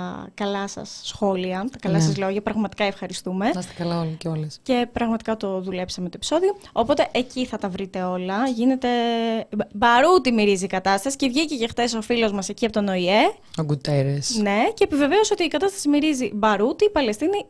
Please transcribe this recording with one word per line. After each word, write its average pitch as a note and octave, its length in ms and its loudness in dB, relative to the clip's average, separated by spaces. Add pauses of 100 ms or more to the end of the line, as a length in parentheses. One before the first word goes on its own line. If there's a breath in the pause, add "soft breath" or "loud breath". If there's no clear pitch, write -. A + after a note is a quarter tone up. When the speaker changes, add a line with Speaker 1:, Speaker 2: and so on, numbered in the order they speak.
(340)
Speaker 1:
καλά G3+ 340 -4
σας - 360 -12
σχόλια, F#3+ 680 -2
τα A#3 80 -18
καλά E3+ 180 0
Speaker 2:
Ναι. D#3+ 60 4
Speaker 1:
σας D#3+ 140 2
λόγια. G3 240 -2
Πραγματικά G#3+ 420 -2
ευχαριστούμε. F#3+ 680 -4
Speaker 2:
Να F3+ 60 -2
είστε F3+ 180 -10
καλά E3+ 220 -2
όλοι D#3+ 180 -4
και E3 100 -8
όλες. D#3 360 -6
Speaker 1:
Και A#3+ 280 0
πραγματικά A3+ 460 -2
το F#3+ 240 -4
δουλέψαμε F#3 480 -6
το - 60 -16
επεισόδιο. F#4+ 400 0 (160 loud breath)
Οπότε C#4 400 2
εκεί B3 340 -2
θα A#3+ 120 -8
τα G3+ 120 -4
βρείτε F#3+ 340 -6
όλα. F#3 440 -2
Γίνεται B3+ 400 2 (680)
μπα-, G#3 160 -2
μπαρούτι B3 580 6
μυρίζει G3+ 320 4
η G3 40 -4
κατάσταση. G3 480 0
Και C#4 120 0
βγήκε D4 280 0
και A#3 120 -2
χτες A#3 260 -2
ο A3+ 80 -4
φίλος A3+ 300 2
μας G3 180 -4
εκεί G#3 160 -2
από A3 80 -2
τον G3+ 140 0
Ο G3 40 0
Ε. G3 440 4 (220 soft breath)
Speaker 2:
Ο E3 60 0
Γκουτέρες. C#3+ 800 0
Speaker 1:
Ναι, G3+ 220 2 (100)
και - 100 2
επιβεβαίωσε E4+ 500 2
ότι F#4+ 100 -2
η D#4+ 40 0
κατάσταση E4+ 420 -2
μυρίζει C#4+ 440 2
μπαρούτι. G#3+ 520 2
Η G#4 40 4
Παλαιστίνη D4+ 600 0